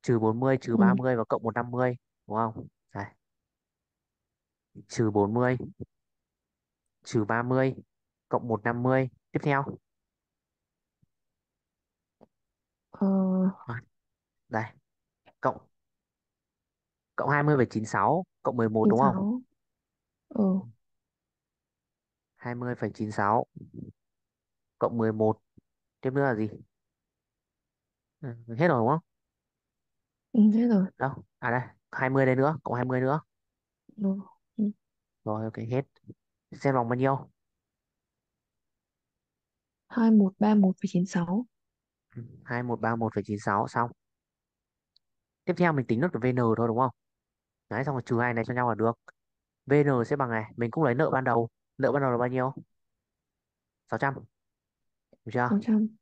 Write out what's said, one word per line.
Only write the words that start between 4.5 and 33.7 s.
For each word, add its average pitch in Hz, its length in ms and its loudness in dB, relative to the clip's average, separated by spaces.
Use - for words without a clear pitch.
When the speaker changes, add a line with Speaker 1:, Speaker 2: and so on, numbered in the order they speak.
Speaker 1:
Trừ 113 220 0
bốn 104 240 2
mươi, 123 220 2
trừ 113 200 -2
ba 113 180 -2
mươi, 131 320 0
cộng 123 200 -2
một 107 160 -2
năm 120 180 -2
mươi. 131 260 2
Tiếp 147 100 -2
theo. 139 220 0
Speaker 2:
Ờ. - 160 -2
Speaker 1:
Rồi. 117 120 -6
Đây. 113 160 -4
Cộng, - 160 -2
cộng - 140 -2
hai 143 120 2
mươi 147 140 4
phẩy 120 140 4
chín 110 140 -4
sáu 120 400 0
cộng 123 140 -2
mười 113 120 2
một 110 220 2
đúng 117 80 4
không? 135 160 4
Speaker 2:
Chín 185 80 -4
sáu. 240 180 -2
Ừ. 190 320 2
Speaker 1:
Hai 120 180 -10
mươi 123 200 -6
phẩy 110 200 -4
chín 107 160 -6
sáu 107 360 2
cộng 117 200 -2
mười 110 140 0
một. 110 280 0
Tiếp 131 100 -4
nữa 139 120 0
là 135 120 0
gì? 107 140 -2
Ừ, 147 80 -10
hết 170 100 4
rồi 139 100 4
đúng 113 100 2
không? 160 120 2
Speaker 2:
Ừ, 233 80 2
hết 233 140 2
rồi. 190 180 4
Speaker 1:
Đâu? 131 120 -2
À 123 120 -2
đây, 123 100 0
hai 131 200 -2
mươi 135 160 4
đây 127 100 4
nữa, 143 260 2
cộng 113 120 -4
hai 123 100 -2
mươi 127 160 -2
nữa. 135 200 0